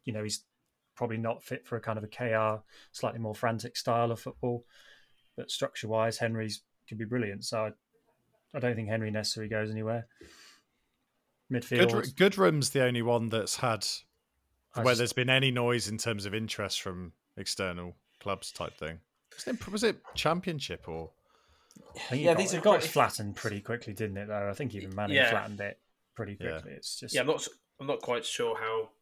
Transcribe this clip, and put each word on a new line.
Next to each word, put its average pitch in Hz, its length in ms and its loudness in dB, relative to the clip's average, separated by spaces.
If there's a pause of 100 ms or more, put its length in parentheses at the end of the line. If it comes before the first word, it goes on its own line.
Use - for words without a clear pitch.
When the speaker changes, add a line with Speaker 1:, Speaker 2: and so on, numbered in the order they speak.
Speaker 1:
You 127 80 -4
know, 107 120 -4
he's 104 180 -6 (540)
probably 113 220 -2
not 113 240 -2
fit - 240 -8
for 120 100 -4
a 110 40 -2
kind 110 180 -2
of 104 60 -6
a 104 40 -12
K 120 260 -2
R, 110 280 2 (300)
slightly 117 280 -2
more 107 140 -2
frantic 113 420 0
style 117 340 2
of 113 100 -2
football. 123 440 -2 (720)
But - 160 -10
structure-wise, 110 680 0
Henry's 110 440 -2 (260)
can 110 100 -10
be 113 60 -4
brilliant. 107 400 -2
So 110 220 0
I, 104 40 -2 (840)
I 131 40 -2
don't 123 140 2
think 107 140 -2
Henry 110 240 0
necessarily 107 360 -2
goes 107 220 0
anywhere. 110 360 -2 (1400)
Midfield. 127 420 4
Speaker 2:
Good, 123 240 0
Goodrum's 180 540 6
the 131 140 4
only 123 180 2
one 117 260 2
that's 107 300 -2
had, 113 280 0 (880)
Speaker 1:
I 123 80 -4
Speaker 2:
where 123 100 6
Speaker 1:
just 117 60 4
Speaker 2:
there's 120 140 2
been 127 180 2
any 131 220 6
noise 120 360 2
in 107 80 -4
terms 104 300 -2
of 98 80 -4
interest 107 480 -2
from 90 300 -8 (240)
external 87 580 -4 (240)
clubs 98 320 -4
type - 260 -8
thing. 80 220 -8 (360)
Was - 120 -10
it, - 260 -6
was 214 120 -2
it - 160 0 (140)
Championship 156 760 -2
or? 80 220 -8 (840)
Speaker 1:
I - 40 -12 (120)
think 156 140 0
Speaker 3:
Yeah, 170 60 8
Speaker 1:
it 160 40 8
got, - 60 4
Speaker 3:
these 196 140 2
are 165 40 0
Speaker 1:
it 156 60 -2
got 208 140 10
Speaker 3:
pretty 156 100 0
Speaker 1:
flattened 107 480 2
pretty 104 240 -2
quickly, 117 320 -6
didn't 101 240 -4
it, 101 120 -6
though? 101 220 -2
I 98 40 -6
think 123 200 -6
even 95 220 -8
Manning 104 200 2
Speaker 3:
Yeah. 123 140 8
Speaker 1:
flattened 104 300 0
it 101 180 -6 (360)
pretty 101 260 -6
Speaker 2:
Yeah. 82 120 -4
Speaker 1:
quickly. 78 200 -8
It's - 260 -10
just - 160 -8
Speaker 3:
Yeah, 131 60 4
I'm 127 80 2
not 151 80 2
s-, - 120 -6 (320)
I'm 135 60 -8
not 139 140 -2
quite 120 240 -2
sure 117 320 -2
how 113 320 -2 (140)